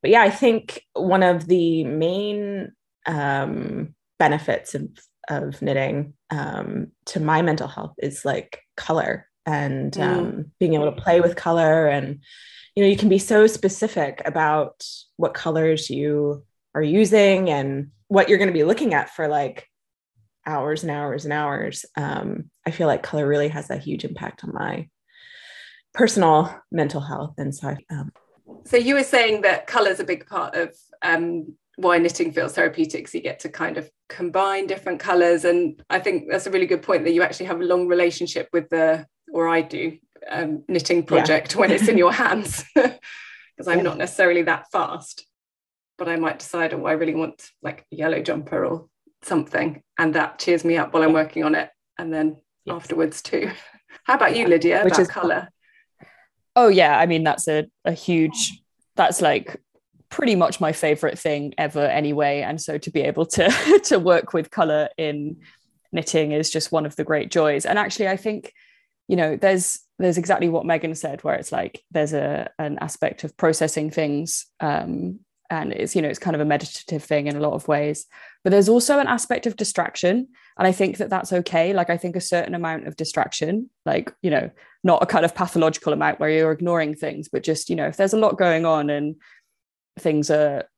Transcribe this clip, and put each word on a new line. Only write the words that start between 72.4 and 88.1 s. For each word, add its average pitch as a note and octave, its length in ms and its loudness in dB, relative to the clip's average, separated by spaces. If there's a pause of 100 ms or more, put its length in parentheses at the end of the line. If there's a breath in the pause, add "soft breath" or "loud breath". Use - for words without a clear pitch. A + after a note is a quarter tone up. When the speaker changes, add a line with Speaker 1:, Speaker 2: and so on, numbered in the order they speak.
Speaker 3:
an D3 220 -6
aspect - 420 -6
of D#3 140 -12
processing D#3+ 540 0
things, D3+ 560 -4 (120)
um, E3 640 -4 (320)
and D#3 200 -6
it's, - 240 -4
you E3 60 2
know, D3+ 60 -2
it's - 120 -6
kind E3 160 -2
of D3 40 -2
a D3+ 40 0
meditative D3 580 -4
thing D3 240 -2
in D3 100 -4
a D3 40 -6
lot D3+ 140 -2
of D3+ 120 -8
ways, D3 400 -2 (380 loud breath)
but F#3 60 2
there's G3 180 6
also A#3+ 320 4
an - 80 0
aspect A#3+ 380 -2
of A#3 100 -4
distraction. G#3 720 -2 (280 soft breath)
And F#3 120 2
I - 20 6
think F#3+ 280 0
that G3+ 120 -4
that's F#3 220 -4
okay. F3 400 0
Like, F3 180 0
I F3 60 0
think F3 180 -6
a F3+ 60 -2
certain F3 340 -2
amount D#3+ 320 -6
of D3+ 80 -12
distraction, D#3+ 760 -4 (160)
like, - 280 -2 (100)
you F3 80 0
know, - 200 0 (340 soft breath)
not F3 180 4
a E3+ 40 2
kind E3+ 180 2
of E3 100 0
pathological D#3+ 580 0
amount D3+ 280 0
where D#3 100 0
you're D#3+ 220 2
ignoring D#3+ 420 -2
things, D3+ 340 -10
but - 140 -4
just, D#3 260 -2
you E3+ 60 -2
know, D3 140 -4
if D#3+ 80 -8
there's G3 160 2